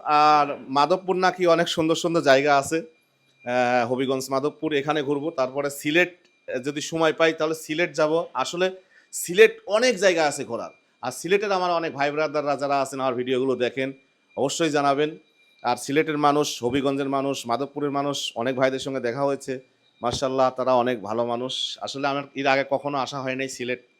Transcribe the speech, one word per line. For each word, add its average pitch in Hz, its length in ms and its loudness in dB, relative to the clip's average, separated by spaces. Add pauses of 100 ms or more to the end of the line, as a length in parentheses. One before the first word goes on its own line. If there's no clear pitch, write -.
আর 151 520 6 (120)
মাধবপুর 175 480 2
নাকি 180 300 2
অনেক 165 220 4
সুন্দর 160 260 0
সুন্দর 170 260 0
জায়গা 139 360 6
আছে, 139 220 0
আহ, 123 1120 -2
হবিগঞ্জ, 131 380 -2
মাধবপুর, 147 420 -2
এখানে 151 300 0
ঘুরবো। 143 280 -2
তারপরে 139 400 -2
সিলেট, 165 460 0
আহ, - 460 -10
যদি 143 180 -6
সময় 160 320 0
পাই 165 200 4
তাহলে 160 220 -2
সিলেট 156 400 -4
যাব। 160 300 2 (100)
আসলে 175 420 -2 (360)
সিলেট 214 540 4
অনেক 220 300 2
জায়গা 170 300 4
আছে 139 180 -2
ঘোরার। 107 260 -8 (320)
আর 127 100 -6
সিলেটের 196 400 -2
আমার 180 180 0
অনেক 165 220 -2
ভাই 143 180 0
ব্রাদাররা 147 460 -2
যারা 139 240 0
আছেন, 135 200 -4
আমার 131 140 0
ভিডিওগুলো 127 400 0
দেখেন, 127 380 -2 (440)
অবশ্যই 143 340 0
জানাবেন। 143 480 0 (440)
আর 120 140 0
সিলেটের 147 420 -2
মানুষ, 147 440 2
হবিগঞ্জের 139 460 -2
মানুষ, 135 380 -4
মাধবপুরের 139 440 -4
মানুষ, 139 440 -4
অনেক 123 220 -2
ভাইদের 131 220 0
সঙ্গে 135 220 -6
দেখা 120 220 -4
হয়েছে। 139 380 -4 (420)
মাশাআল্লাহ, 131 480 0
তারা 127 240 0
অনেক 120 280 2
ভালো 113 240 -2
মানুষ। 123 540 -6
আসলে 135 280 -4
আমার 139 160 -4 (100)
এর 139 120 -4
আগে 135 240 4
কখনো 139 280 -2
আসা 131 220 -6
হয় 131 160 -4
নাই 135 120 -6
সিলেট 123 360 -6 (140)